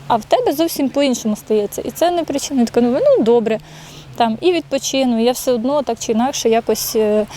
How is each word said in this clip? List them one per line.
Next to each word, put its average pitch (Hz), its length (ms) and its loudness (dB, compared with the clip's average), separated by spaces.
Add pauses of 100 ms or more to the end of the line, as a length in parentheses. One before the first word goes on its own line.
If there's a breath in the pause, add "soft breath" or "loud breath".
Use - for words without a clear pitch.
а - 80 0
в 220 80 -2
тебе 480 300 2
зовсім 294 360 0
по-іншому 247 460 0
стається. 208 460 -2
І 240 100 -6
це 339 200 0
не 339 120 0
причина. 277 360 -4
Я 233 60 4
така: 240 160 0
«Ну, 240 100 2
ну, 453 320 4
добре». 220 360 2 (560 loud breath)
Там 226 260 0
і 359 100 2
відпочину, 269 720 -2
я 240 80 2
все 254 200 -4
одно 254 300 0
так 233 180 -6
чи - 120 -6
інакше 240 380 0
якось, 220 460 0
е, 214 300 2 (120)